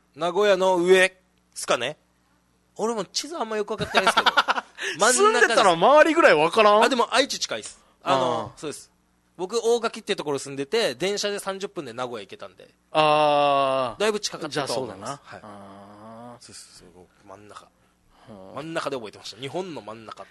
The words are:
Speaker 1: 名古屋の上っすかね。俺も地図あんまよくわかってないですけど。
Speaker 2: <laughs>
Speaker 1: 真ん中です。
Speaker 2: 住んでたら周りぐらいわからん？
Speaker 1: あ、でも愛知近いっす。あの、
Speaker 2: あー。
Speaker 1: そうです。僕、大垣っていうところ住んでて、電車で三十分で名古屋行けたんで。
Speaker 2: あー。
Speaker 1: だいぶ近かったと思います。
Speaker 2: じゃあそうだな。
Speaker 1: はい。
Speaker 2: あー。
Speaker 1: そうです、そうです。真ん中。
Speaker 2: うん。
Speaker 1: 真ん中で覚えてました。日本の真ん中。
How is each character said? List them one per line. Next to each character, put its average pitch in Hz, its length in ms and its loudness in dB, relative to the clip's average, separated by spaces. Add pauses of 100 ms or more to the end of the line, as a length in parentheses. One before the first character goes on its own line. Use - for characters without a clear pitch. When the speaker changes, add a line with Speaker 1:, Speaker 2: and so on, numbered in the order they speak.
(140)
Speaker 1:
名 170 180 -4
古 208 160 2
屋 196 80 4
の 185 200 2
上 185 300 6
っ 185 60 -8 (420)
す - 120 -12
か 151 120 0
ね。 127 180 -6 (800)
俺 220 180 -4
も 208 100 -6
地 - 240 -8
図 330 80 -12
あ 302 60 -6
ん 220 60 -6
ま 220 80 -6
よ 214 80 -4
く 220 80 -8
わ 214 40 -4
か 202 80 -6
っ - 60 -8
て - 80 0
な 208 60 4
い - 20 -2
で - 60 4
す - 40 -10
け 220 60 4
ど。 240 80 2
Speaker 2:
<laughs> - 680 -4
Speaker 1:
真 - 0 -
ん - 20 -10
中 202 60 4
で 247 60 6
す。 247 60 0
Speaker 2:
住 415 280 4
ん - 20 -2
で 233 60 -2
た 226 80 4
ら 190 100 6
周 269 360 6
り 311 60 0
ぐ 330 80 4
ら 269 80 8
い 180 40 6
わ 156 160 4
か 226 120 2
ら 208 100 6
ん？ 208 100 6
Speaker 1:
あ、 247 60 4
で 262 80 0
も 226 180 0
愛 269 140 2
知 214 100 -8
近 - 200 -6
い - 20 -10
っ - 40 -12
す。 - 180 -20 (200)
あ 156 140 0
の、 120 380 -2
Speaker 2:
あ - 40 -20
ー。 - 20 -20
Speaker 1:
そ 156 80 -10
う - 20 -8
で 127 40 -12
す。 - 160 -20 (460)
僕、 185 260 -6
大 233 180 2
垣 220 200 -6
っ - 20 -14
て - 100 -4
い - 20 -2
う - 20 -2
と 170 80 -8
こ 147 80 -4
ろ 135 60 -2
住 139 140 -10
ん 135 40 -12
で 139 100 -6
て、 202 280 -2
電 185 240 -4
車 208 120 -4
で 202 80 -6
三 190 200 -8
十 196 100 -8
分 180 160 -10
で 120 80 -12
名 123 120 -8
古 120 120 -8
屋 107 40 -10
行 98 100 -16
け 107 60 -16
た - 100 -16
ん 92 80 -20
で。 98 160 -20 (220)
Speaker 2:
あ 143 1040 2
ー。 - 20 -10
Speaker 1:
だ 202 60 0
い 220 60 0
ぶ 208 80 -8
近 - 180 -10
か 160 80 -8
っ 151 40 -12
た 139 160 -4
と 127 140 -4
思 120 140 -8
い - 40 -16
ま 101 80 -14
す。 127 40 -8
Speaker 2:
じ - 20 -8
ゃ - 20 -12
あ 139 40 -14
そ - 0 -
う - 0 -
だ - 0 -
な。 - 40 -20
Speaker 1:
は - 140 -20
い。 90 60 -20
Speaker 2:
あ 104 960 -20
ー。 - 40 -20
Speaker 1:
そ - 100 -20
う - 20 -20
で - 0 -
す、 - 240 -20
そ - 60 -20
う 90 40 -20
で 85 60 -20
す。 90 320 -20
真 98 100 -18
ん 104 120 -20
中。 - 200 -20 (600)
Speaker 2:
う 113 40 -20
ん。 95 240 -20
Speaker 1:
真 139 60 -10
ん 165 120 -12
中 151 160 -4
で 139 60 -6
覚 110 120 -12
え 98 40 -16
て 101 60 -20
ま 95 60 -20
し - 100 -16
た。 107 60 -20
日 135 80 -10
本 175 260 -8
の 127 60 -12
真 107 140 -16
ん 113 120 -20
中。 101 240 -18